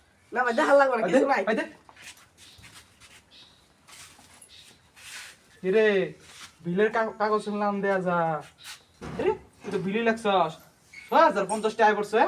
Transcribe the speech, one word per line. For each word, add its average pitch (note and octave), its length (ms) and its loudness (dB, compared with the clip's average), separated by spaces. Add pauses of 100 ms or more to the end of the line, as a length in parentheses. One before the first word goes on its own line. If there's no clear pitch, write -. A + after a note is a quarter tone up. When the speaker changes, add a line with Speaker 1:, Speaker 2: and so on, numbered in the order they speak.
(320)
Speaker 1:
না B3+ 120 0
ভাই, A#3 100 -2
দেখার C#4+ 220 4
লাগবে C4+ 200 4
না, G#3+ 100 -2
Speaker 2:
এই F3 60 -2
দে, C4 60 6
Speaker 1:
কিছু C#4 140 4
নাই। A3+ 180 0
Speaker 2:
এই A3+ 80 -2
দে। D#4 60 -4 (4000)
কি F3+ 100 -4
রে, G#3+ 160 4 (760)
বিলের G3 300 0
কা-, A3 240 -2
কাগজের G#3 440 -2
নাম G3+ 200 0
দেয়া G3 180 0
যা। F3 180 -2 (1000)
এরে, F4 140 0 (260)
তুই - 140 -14
তো G3 60 -4
বিলি G3 240 -4
লেখছস। G3 500 0 (560)
ছয় D4+ 160 4
হাজার G3 220 0
পঞ্চাশ G#3+ 280 -4
টাকা G#3 200 4
পড়ছে? G#3 340 -2